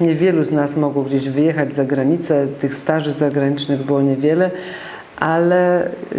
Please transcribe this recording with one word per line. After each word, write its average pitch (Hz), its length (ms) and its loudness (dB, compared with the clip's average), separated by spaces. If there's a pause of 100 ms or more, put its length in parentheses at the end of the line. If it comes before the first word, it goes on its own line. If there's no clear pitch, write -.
niewielu 165 440 2
z - 60 -4
nas 147 260 0
mogło 143 260 0
gdzieś 135 260 -2
wyjechać 147 440 0
za 139 120 0
granicę, 143 600 0 (140)
tych 139 140 -2
staży 156 380 -2
zagranicznych 139 720 0
było 139 180 2
niewiele, 147 480 2 (680)
ale 175 760 2 (280)